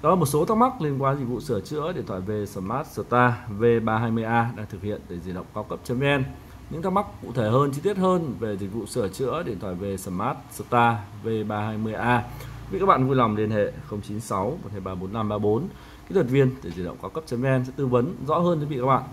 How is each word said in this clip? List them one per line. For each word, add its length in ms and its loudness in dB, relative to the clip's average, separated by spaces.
Đó 80 4
là 60 8
một 100 4
số 200 2
thắc 120 2
mắc 240 4
liên 200 -2
quan 160 2
dịch 80 -4
vụ 140 -2
sửa 220 -2
chữa 300 -4
điện 160 -4
thoại 140 -4
về 240 -2
Smart 420 -6
Start 460 4
V 40 2
ba 140 2
hai 140 0
mươi 120 0
A 320 2
đang 140 -8
thực 120 -10
hiện 280 -4
tại 100 -8
di 140 -8
động 120 -8
cao 80 -6
cấp 200 -8
chấm 160 -2
V 40 2
N. 200 2
Những 120 -8
thắc 120 0
mắc 120 2
cụ 140 -12
thể 140 2
hơn, 220 4
chi 120 -4
tiết 140 0
hơn 420 2
về 180 -2
dịch 160 -6
vụ 120 -4
sửa 220 -2
chữa 360 -2
điện 160 -6
thoại 160 -6
về 220 -4
Smart 400 -4
Start 460 2
V 40 -4
ba 120 -2
hai 180 -4
mươi 160 -2
A, 240 2
quý 540 -8
vị 80 -2
các 60 2
bạn 220 6
vui 80 2
lòng 200 4
liên 160 0
hệ 200 2
không 140 -6
chín 180 -8
sáu 440 -2
một 80 -10
hai 80 -8
ba 160 -6
bốn 180 -6
năm 160 -2
ba 80 0
bốn. 300 2
Kỹ 40 -6
thuật 140 4
viên 240 6
từ 80 -8
di 140 -6
động 180 -6
cao 80 -6
cấp 180 -8
chấm 140 -2
V 40 0
N 200 2
sẽ 100 -10
tư 120 0
vấn 280 4
rõ 120 2
hơn 200 4
cho 60 -2
quý 100 -4
vị 60 -2
các 60 0
bạn. 260 4